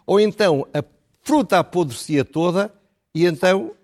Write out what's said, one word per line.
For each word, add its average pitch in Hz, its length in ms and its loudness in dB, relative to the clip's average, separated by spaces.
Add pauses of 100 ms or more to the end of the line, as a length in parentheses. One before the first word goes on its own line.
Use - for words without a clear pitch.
"ou 190 140 2
então 202 540 0
a 147 100 -4 (400)
fruta 247 360 2
apodrecia 151 640 -2
toda 175 480 -2 (420)
e 165 120 2
então 185 460 0 (120)